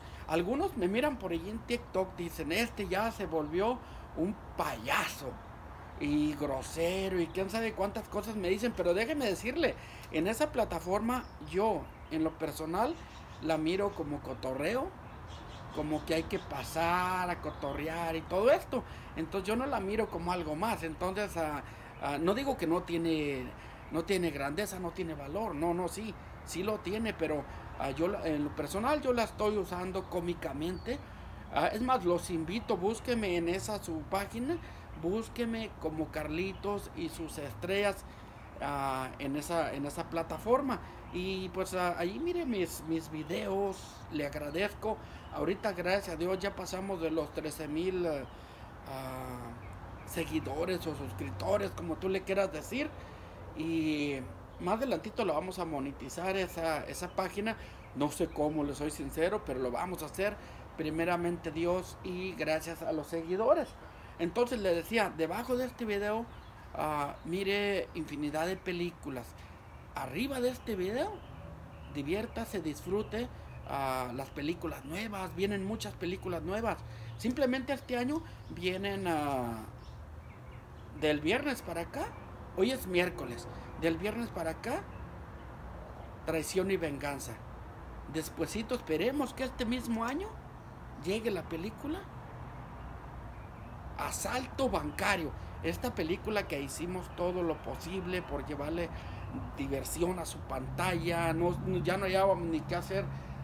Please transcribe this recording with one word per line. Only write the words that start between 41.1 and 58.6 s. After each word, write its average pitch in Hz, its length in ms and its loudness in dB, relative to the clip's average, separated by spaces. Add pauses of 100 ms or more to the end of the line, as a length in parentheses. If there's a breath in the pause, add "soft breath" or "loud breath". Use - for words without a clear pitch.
Y 190 360 0
pues, 185 260 -2
ah, 180 240 4
ahí 190 220 0
mire 349 260 0
mis, 190 400 2
mis 160 240 0
videos, 196 840 0 (160)
le 147 120 0
agradezco. 151 720 0 (340 loud breath)
Ahorita, 196 400 2
gracias 180 420 2
a - 20 -2
Dios, 180 220 2
ya 196 160 0
pasamos 190 460 -2
de 160 100 2
los 156 220 2
trece 151 340 -4
mil, 175 400 2
ah, 147 160 0 (1800 loud breath)
seguidores 160 800 0
o 156 80 0
suscriptores, 160 760 2
como 165 260 -2
tú 190 120 0
le 190 140 2
quieras 190 300 4
decir. 226 360 -2 (680 loud breath)
Y 156 640 2 (420)
más 180 160 4
adelantito 220 480 2
lo 170 100 4
vamos 180 240 0
a 180 60 0
monetizar 151 720 -2
esa, 165 500 0
esa 175 220 -4
página. 202 480 0 (400 loud breath)
No 143 140 2
sé 165 180 2
cómo, 151 360 2